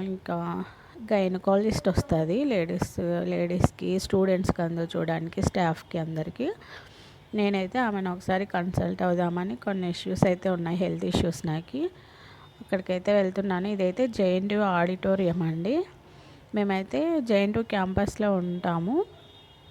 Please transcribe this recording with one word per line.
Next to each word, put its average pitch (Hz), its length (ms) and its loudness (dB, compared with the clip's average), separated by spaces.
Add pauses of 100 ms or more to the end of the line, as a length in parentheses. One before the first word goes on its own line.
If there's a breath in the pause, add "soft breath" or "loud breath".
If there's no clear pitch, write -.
ఇంకా 180 600 -4 (480 loud breath)
గైనకాలజిస్ట్ 196 760 2
వస్తది. 175 560 2
లేడీస్, 180 560 -2 (240)
లేడీస్‌కి, 180 760 0
స్టూడెంట్స్‌కి 190 640 2
అందరూ 165 220 -2
చూడడానికి, 165 580 -4
స్టాఫ్‌కి 175 560 -2
అందరికీ. 160 540 -4 (840 loud breath)
నేనైతే 202 440 0
ఆమెను 202 340 0
ఒకసారి 185 320 0
కన్సల్ట్ 185 580 -2
అవుదామని, 180 540 0
కొన్ని 190 340 -2
ఇష్యూస్ 185 360 0
అయితే 180 240 2
ఉన్నాయి, 170 260 -2
హెల్త్ 175 280 -2
ఇష్యూస్ 175 420 -2
నాకు. 165 320 -4 (840 loud breath)
అక్కడికైతే 185 520 -2
వెళ్తున్నాను. 196 560 0
ఇదైతే 196 380 0
జేఎన్‌టీయూ 202 540 2
ఆడిటోరియం 185 840 2
అండి. 175 420 0 (680 loud breath)
మేమైతే 208 680 0
జేఎన్‌టీయూ 214 500 2
క్యాంపస్‌లో 202 640 0
ఉంటాము. 180 720 0 (680)